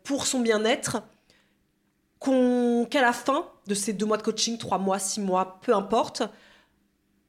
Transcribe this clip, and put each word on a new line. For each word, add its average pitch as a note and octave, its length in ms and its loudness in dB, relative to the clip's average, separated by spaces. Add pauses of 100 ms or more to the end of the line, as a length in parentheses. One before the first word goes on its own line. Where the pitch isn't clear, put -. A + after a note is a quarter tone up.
pour C#4 220 -2
son C4 140 0
bien-être, A3+ 640 0 (1160)
qu'on, B3 680 2
qu'à D4 140 0
la A#3+ 100 4
fin C#4 360 -2 (180)
de G3+ 80 -2
ces G3 180 -4
deux G3+ 140 -2
mois G#3+ 100 2
de G#3 60 -8
coaching, A3+ 340 -4
trois G3 220 -4
mois, F#3+ 220 0
six - 200 -6
mois, F#3 420 -2
peu B3 120 2
importe, G3+ 480 0 (1080)